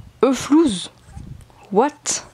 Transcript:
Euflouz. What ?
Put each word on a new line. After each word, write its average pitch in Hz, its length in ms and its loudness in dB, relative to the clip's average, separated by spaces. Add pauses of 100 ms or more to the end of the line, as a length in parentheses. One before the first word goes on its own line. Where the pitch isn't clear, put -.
(220)
Euflouz. 269 680 0 (840)
What ? 226 160 2 (460)